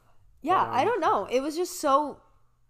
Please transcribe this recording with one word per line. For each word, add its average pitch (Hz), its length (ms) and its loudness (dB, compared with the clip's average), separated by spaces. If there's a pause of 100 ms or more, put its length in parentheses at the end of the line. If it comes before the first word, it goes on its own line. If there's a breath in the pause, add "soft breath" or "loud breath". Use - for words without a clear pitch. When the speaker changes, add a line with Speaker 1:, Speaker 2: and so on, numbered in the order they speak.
(400)
Speaker 1:
Yeah, 339 220 0
Speaker 2:
But, 226 100 -4
Speaker 1:
I 240 80 2
Speaker 2:
um, 330 60 2
Speaker 1:
don't 403 140 0
know. 311 240 0
It 254 160 0
was 294 160 -6
just 349 240 -6
so, 285 400 2 (480)